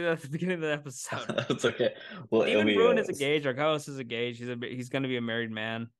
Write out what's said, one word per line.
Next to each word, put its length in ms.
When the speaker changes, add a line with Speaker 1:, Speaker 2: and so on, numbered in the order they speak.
Speaker 1:
do 60
that 60
at 100
the 60
beginning 280
of 60
the 100
episode. 760
Speaker 2:
<laughs> 40
It's 140
okay. 260
Well, 120
it'll 200
Speaker 1:
Steven 40
Speaker 2:
be, 80
Speaker 1:
Bruin 240
Speaker 2:
uh, 40
Speaker 1:
is 80
engaged. 360
Our 80
co-host 340
is 120
engaged. 400
He's 80
a, 140
he's 260
gonna 200
be 100
a 40
married 300
man. 360